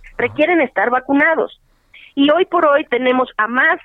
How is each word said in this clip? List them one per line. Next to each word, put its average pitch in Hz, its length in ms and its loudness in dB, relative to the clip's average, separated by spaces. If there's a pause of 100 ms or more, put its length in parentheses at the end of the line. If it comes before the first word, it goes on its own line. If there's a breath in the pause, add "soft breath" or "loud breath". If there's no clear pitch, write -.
(180)
Requieren 294 420 0
estar 233 300 -2
vacunados. 277 680 -2 (600 loud breath)
Y 277 120 4
hoy 349 160 2
por 339 200 0
hoy 285 200 2
tenemos 247 500 -2
a 214 100 -2
más 294 380 0